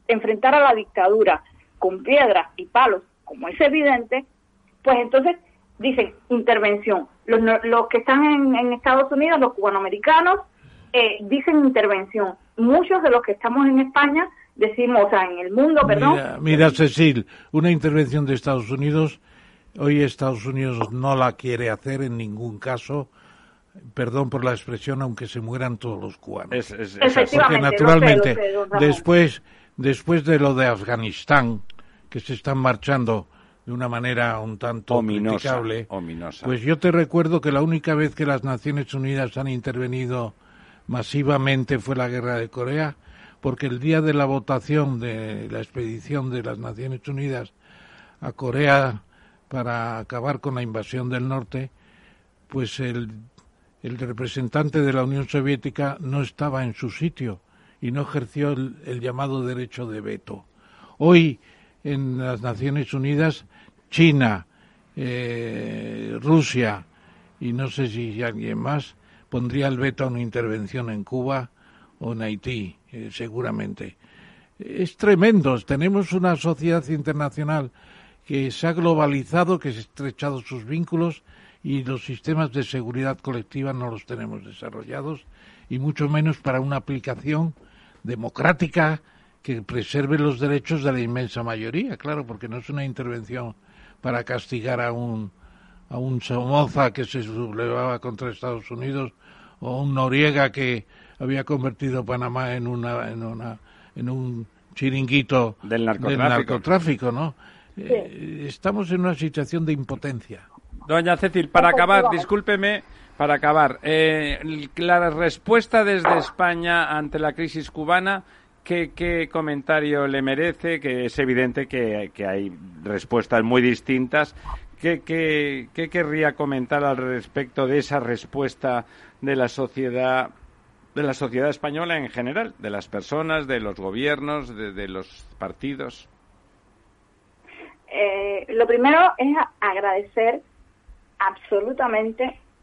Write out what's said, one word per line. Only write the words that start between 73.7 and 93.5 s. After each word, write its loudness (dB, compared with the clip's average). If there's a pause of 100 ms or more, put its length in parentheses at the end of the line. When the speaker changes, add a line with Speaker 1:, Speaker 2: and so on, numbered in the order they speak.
Speaker 2:
Es -6
tremendo. 4
Tenemos 0
una 2
sociedad -2
internacional -4 (540)
que -2
se -2
ha 2
globalizado, 2
que -6
se -10
ha -12
estrechado -8
sus -12
vínculos -2 (400)
y -2
los -6
sistemas -2
de -2
seguridad -4
colectiva -6
no -8
los -12
tenemos -12
desarrollados, -12 (440)
y -6
mucho -2
menos 0
para -2
una -2
aplicación -4 (500)
democrática 0 (400)
que -6
preserve -2
los 0
derechos -2
de 2
la 0
inmensa -4
mayoría, -4
claro, -8
porque -12
no -8
es -12
una -6
intervención -10 (460)